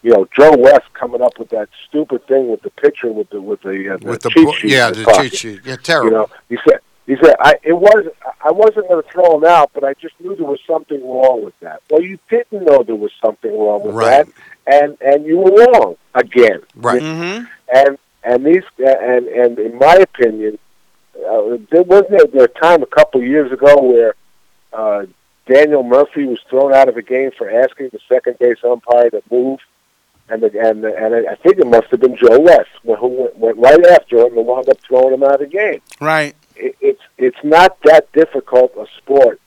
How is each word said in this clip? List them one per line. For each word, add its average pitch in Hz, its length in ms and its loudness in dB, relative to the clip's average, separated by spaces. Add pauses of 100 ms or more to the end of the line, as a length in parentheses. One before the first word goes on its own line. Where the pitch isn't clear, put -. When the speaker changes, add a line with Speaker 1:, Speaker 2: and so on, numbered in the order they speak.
Speaker 1:
you 117 100 0
know, 98 240 2
Joe 151 220 6
West - 360 2
coming 123 280 -10
up 123 160 -4
with 113 120 -16
that 110 200 -8 (180)
stupid 151 400 -8
thing 131 220 -2
with 110 120 -8
the 104 100 -14
pitcher - 400 -4
with 107 200 -10
the, 104 100 -12
with 101 200 -10
the, 98 340 -10
uh, - 20 -14
the 110 100 -16
Speaker 2:
With 117 140 -10
the 123 80 -6
Speaker 1:
cheat 160 160 2
Speaker 2:
bo-, 147 80 -4
Speaker 1:
sheet 107 180 -6
Speaker 2:
yeah, 127 160 0
Speaker 1:
in 110 80 -6
his 110 100 -10
Speaker 2:
the 113 60 2
Speaker 1:
pocket. 127 200 2
Speaker 2:
cheat - 80 -12
sheet. 104 260 -16
Yeah, 131 100 -12
terrible. 135 340 -4
Speaker 1:
You 110 80 0
know, 107 120 -4 (180)
he 120 100 -10 (100)
said, - 120 2 (280)
he 139 160 -2
said, 151 160 6
"I, 147 240 4
it 160 100 -2
was, 202 320 2 (400)
I 151 60 0
wasn't 214 360 0
gonna 175 140 -2
throw 175 340 0
him 147 80 -2
out, 160 300 2
but 139 100 -8
I 139 120 -6
just - 260 -20
knew 190 140 -12
there - 100 -10
was 143 220 -8
something 156 340 -8
wrong 127 420 -2
with 107 180 -18
that." 78 280 -20
Well, 156 140 0
you 185 160 -14 (100)
didn't 226 360 -6
know 139 180 2
there 110 120 -8
was 104 240 -10
something 110 320 -6
wrong 104 320 -4
with 107 120 -10
Speaker 2:
Right. 123 320 0
Speaker 1:
that, - 560 -4
and, 147 180 -6
and 143 240 0
you 160 140 -2
were 196 260 4
wrong 127 300 2 (180)
again. 110 460 0 (160)
Speaker 2:
Right. 117 260 -4
Speaker 3:
Mm-hmm. 170 440 -10 (300)
Speaker 1:
And, 139 220 2 (260)
and 123 220 -2
these, 175 160 2 (160)
and, 123 500 -2
and 120 300 -2
in 117 220 -4
my 156 160 6
opinion, 110 640 0 (560)
uh, 107 420 -6 (140)
there 165 100 2
wasn't 185 300 2
there, 175 200 4
there 135 120 2
a 120 40 4
time 160 360 0
a - 40 -10
couple 143 340 0
of 120 60 -8
years 139 240 -2
ago 139 300 4
where, 117 320 0 (580)
uh, 104 360 -6 (400)
Daniel 143 340 2
Murphy 139 460 -2
was 120 200 -8
thrown 135 280 0
out 135 140 4
of 117 80 -10
a 117 40 -12
game 127 340 -6
for 104 140 -12
asking 127 400 -4
the 107 180 -18
second 123 300 -4
base 120 260 -2
umpire 120 460 0
to 107 220 -8
move, 127 280 -4 (720)
and 113 140 -6
the, 104 160 -4
and 110 240 -2
the, 107 120 -6
and 110 320 -4
I 101 60 -10
think 190 240 0
it 165 80 0
must 117 220 -2
have 120 140 -2
been 127 140 0
Joe 120 240 4
West 156 300 4 (140)
who 113 240 -6
went, 127 300 -8
went 110 200 -4
right 143 300 4
after 147 320 2
him 120 180 0
and 113 80 -2
wound 127 240 -4
up - 120 0
throwing 131 340 0
him 135 80 -4
out 139 120 2
of 135 40 -2
the 143 80 -8
game. 185 340 -6 (180)
Speaker 3:
Right. 151 360 -4 (200)
Speaker 1:
It, - 260 -12
it's, - 200 -4 (160)
it's 127 260 -4
not 160 420 2
that 151 260 4
difficult 127 640 -2
a 107 80 -14 (120)
sport 139 500 0